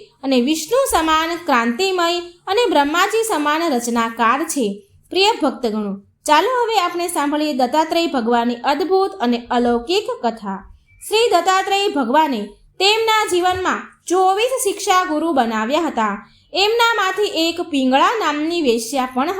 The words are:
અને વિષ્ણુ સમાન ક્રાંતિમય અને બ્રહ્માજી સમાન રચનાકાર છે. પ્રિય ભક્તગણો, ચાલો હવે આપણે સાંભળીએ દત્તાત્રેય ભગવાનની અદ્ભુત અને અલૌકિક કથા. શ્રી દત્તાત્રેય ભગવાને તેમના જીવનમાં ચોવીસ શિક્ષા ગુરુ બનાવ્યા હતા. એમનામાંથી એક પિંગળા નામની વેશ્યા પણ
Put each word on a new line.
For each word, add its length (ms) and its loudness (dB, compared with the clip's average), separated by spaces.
અને 180 0
વિષ્ણુ 400 0
સમાન 400 2
ક્રાંતિમય 640 0
અને 240 0
બ્રહ્માજી 580 2
સમાન 340 0
રચનાકાર 720 0
છે. 220 -2
પ્રિય 200 4
ભક્તગણો, 600 -2
ચાલો 220 4
હવે 320 0
આપણે 280 -2
સાંભળીએ 440 -2
દત્તાત્રેય 540 0
ભગવાનની 580 0
અદ્ભુત 460 2
અને 400 -2
અલૌકિક 760 0
કથા. 500 -8
શ્રી 200 2
દત્તાત્રેય 600 2
ભગવાને 540 0
તેમના 520 2
જીવનમાં 760 -2
ચોવીસ 440 2
શિક્ષા 400 0
ગુરુ 280 -2
બનાવ્યા 480 0
હતા. 500 -2
એમનામાંથી 720 2
એક 380 0
પિંગળા 580 2
નામની 440 -2
વેશ્યા 520 0
પણ 260 -2